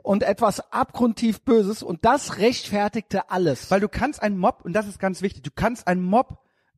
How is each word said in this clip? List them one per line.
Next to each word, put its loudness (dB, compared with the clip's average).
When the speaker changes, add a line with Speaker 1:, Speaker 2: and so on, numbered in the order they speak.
Speaker 1:
und 2
etwas 0
abgrundtief 0
Böses 2
und -6
das 2
rechtfertigte -2
alles. 0
Speaker 2:
Weil 4
du 0
kannst -4
einen -2
Mob, 0
und -8
das 0
ist -16
ganz -4
wichtig, -4
du -8
kannst -2
einen 0
Mob, 0